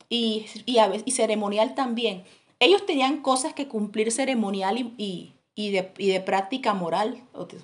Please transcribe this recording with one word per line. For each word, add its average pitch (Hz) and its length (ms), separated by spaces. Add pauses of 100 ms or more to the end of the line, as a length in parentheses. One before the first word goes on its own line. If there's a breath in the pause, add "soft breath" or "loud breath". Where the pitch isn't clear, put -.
y, 226 380 (180)
y 247 140
a 214 80
ve-, 208 180
y 262 60
ceremonial 214 640
también. 226 480 (360 soft breath)
Ellos 392 260
tenían 285 360
cosas 262 320
que 277 140
cumplir 220 460
ceremonial 214 640
y, 233 200
y, 190 360 (220)
y 208 160
de, 185 260
y 196 100
de 185 140
práctica 196 520
moral, 190 480 (120)
o 180 100
de, 175 200